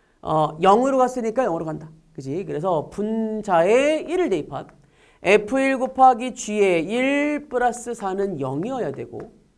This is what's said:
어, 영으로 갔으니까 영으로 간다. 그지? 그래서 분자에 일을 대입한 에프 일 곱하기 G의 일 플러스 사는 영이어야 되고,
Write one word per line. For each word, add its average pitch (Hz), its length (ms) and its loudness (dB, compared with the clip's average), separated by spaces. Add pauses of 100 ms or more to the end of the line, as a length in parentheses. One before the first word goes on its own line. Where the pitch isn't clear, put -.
(200)
어, 156 380 -2
영으로 233 400 4
갔으니까 247 460 0
영으로 170 200 -4
간다. 156 260 -10 (240)
그지? 143 300 -8
그래서 156 460 -4
분자에 220 1080 2
일을 339 280 -2
대입한 143 380 -6 (560)
에프 208 360 4
일 269 200 2
곱하기 254 560 4
G의 196 500 0
일 285 640 0
플러스 240 460 -2
사는 196 440 -4
영이어야 151 540 -4
되고, 127 400 -14 (240)